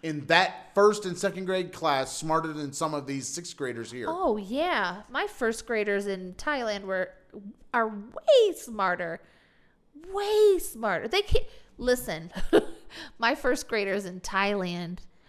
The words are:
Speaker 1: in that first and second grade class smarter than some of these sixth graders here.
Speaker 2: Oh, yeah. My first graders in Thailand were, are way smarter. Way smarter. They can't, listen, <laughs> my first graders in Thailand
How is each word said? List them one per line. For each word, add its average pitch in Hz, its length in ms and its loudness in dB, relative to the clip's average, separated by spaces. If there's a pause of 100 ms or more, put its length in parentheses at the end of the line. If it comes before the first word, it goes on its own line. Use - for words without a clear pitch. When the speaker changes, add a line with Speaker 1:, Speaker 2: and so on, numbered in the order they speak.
Speaker 1:
in 151 240 -6
that 175 460 2
first 208 320 6
and 175 120 -4
second 190 280 -2
grade 185 280 -2
class 139 420 0
smarter 160 380 0
than 147 200 -6
some 156 200 -2
of 139 140 -4
these 139 200 -6
sixth - 300 -10
graders 117 340 -6
here. 120 180 -6
Speaker 2:
Oh, 330 280 0
yeah. 208 720 -2
My 294 180 -2
first 226 400 -4
graders 208 400 0
in 185 280 -6
Thailand 233 480 -4
were, 185 280 -4 (640)
are 226 160 2
way 320 680 4
smarter. 180 640 -2 (920)
Way 403 480 6
smarter. 220 480 -4
They 381 140 2
can't, - 240 4 (320)
listen, 190 540 -2 (200)
<laughs> - 680 0
my 233 160 4
first 269 320 -2
graders 202 380 -2
in 185 160 -10
Thailand 180 760 -2 (300)